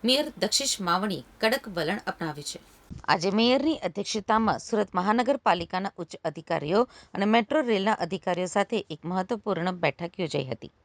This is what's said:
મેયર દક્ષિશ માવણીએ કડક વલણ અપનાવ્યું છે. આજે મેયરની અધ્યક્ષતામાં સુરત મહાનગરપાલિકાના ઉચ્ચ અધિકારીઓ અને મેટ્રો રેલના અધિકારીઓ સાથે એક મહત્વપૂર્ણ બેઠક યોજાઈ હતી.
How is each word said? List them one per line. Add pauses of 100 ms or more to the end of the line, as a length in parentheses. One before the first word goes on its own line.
મેયર
દક્ષિશ
માવણીએ (180)
કડક
વલણ (100)
અપનાવ્યું
છે. (480)
આજે
મેયરની
અધ્યક્ષતામાં
સુરત
મહાનગરપાલિકાના
ઉચ્ચ (100)
અધિકારીઓ (300)
અને
મેટ્રો
રેલના
અધિકારીઓ
સાથે
એક
મહત્વપૂર્ણ
બેઠક
યોજાઈ
હતી. (140)